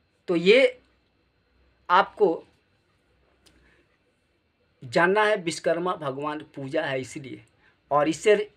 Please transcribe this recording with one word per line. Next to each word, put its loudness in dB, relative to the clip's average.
तो 0
ये 4
आपको 0
जानना 2
है, 2
विश्वकर्मा -4
भगवान -8
पूजा -6
है -6
इसलिए, -16
और 2
इससे 2